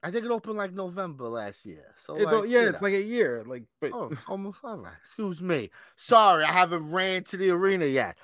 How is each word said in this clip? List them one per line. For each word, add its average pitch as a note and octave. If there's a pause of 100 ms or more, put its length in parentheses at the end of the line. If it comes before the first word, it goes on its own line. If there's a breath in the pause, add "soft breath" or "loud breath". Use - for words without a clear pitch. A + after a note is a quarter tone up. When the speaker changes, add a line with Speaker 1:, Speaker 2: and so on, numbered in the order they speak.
Speaker 1:
I E3+
think A3
it A#3+
opened, A3
like, G3
November F3+
last A2
year. D#2
So, -
Speaker 2:
It's G#3
Speaker 1:
like, G#3+
Speaker 2:
a, A3
yeah, A#3+
Speaker 1:
you A3+
Speaker 2:
it's F3
Speaker 1:
know. G3+
Speaker 2:
like G3
a G3
year. F#3+
Like, B2 (160)
but D3
Speaker 1:
Oh, G3 (180)
almost, G3
all A3+
right. G2 (120)
Excuse F#3+
me. D#3+ (260 loud breath)
Sorry, G3
I D#3
haven't E3+
ran F#3
to -
the F#3
arena F3+
yet. B2+